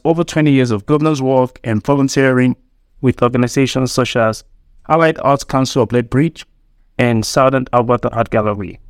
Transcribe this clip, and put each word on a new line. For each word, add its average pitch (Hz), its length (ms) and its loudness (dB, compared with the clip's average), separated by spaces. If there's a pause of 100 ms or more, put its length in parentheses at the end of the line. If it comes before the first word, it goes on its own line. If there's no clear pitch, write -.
over 165 220 0
twenty 151 260 0
years 127 200 2
of 104 140 -4
governance 151 360 0
work 131 420 -2
and 107 180 -2
volunteering 135 760 2 (420)
with 123 240 0
organizations 123 720 0
such 127 240 -2
as 110 260 -2 (460)
Allied 160 300 2
Arts - 260 0
Council 131 380 0
of 110 100 -4
Lethbridge 127 520 -2 (520)
and 117 280 0
Southern 131 460 0
Alberta 120 420 0
Art 113 180 -4
Gallery. 104 580 -4